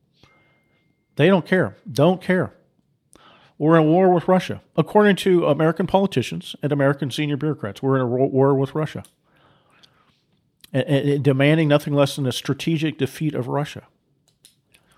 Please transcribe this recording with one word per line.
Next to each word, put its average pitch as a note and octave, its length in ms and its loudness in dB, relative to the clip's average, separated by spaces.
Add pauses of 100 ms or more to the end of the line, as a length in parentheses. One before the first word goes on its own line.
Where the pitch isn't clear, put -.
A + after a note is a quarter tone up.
(1160)
They D3 120 4
don't F#3 180 2
care. D#3 300 0 (160)
Don't E3+ 300 2
care. F3+ 320 -2 (1040)
We're D#3+ 200 4
in D#3+ 80 6
a - 20 2
war F3+ 240 4
with F3 160 0
Russia. F3+ 340 0 (140)
According G3+ 420 4
to F3 280 2
American D#3 400 0
politicians - 800 -2
and C#3+ 80 -2
American C#3+ 400 -2
senior D3 260 -4
bureaucrats, C3 460 -6
we're C3+ 120 2
in C3 60 0
a B2+ 60 -2
ro-, B2 180 0
war C3+ 300 2
with C3+ 180 -4
Russia. D#3 300 -8 (1700)
And, C3 140 -2
and C#3+ 360 0
demanding D3 440 2
nothing C#3+ 260 0
less C#3+ 220 0
than C#3+ 100 -4
a B2 60 -2
strategic D3+ 640 -4
defeat C#3+ 380 -6
of B2 120 -6
Russia C#3 360 -6 (1160)